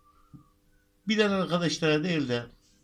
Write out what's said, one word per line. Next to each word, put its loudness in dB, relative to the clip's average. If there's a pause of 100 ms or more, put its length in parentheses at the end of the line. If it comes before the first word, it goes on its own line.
(1080)
bilen 2
arkadaşlara 0
değil -2
de -2 (380)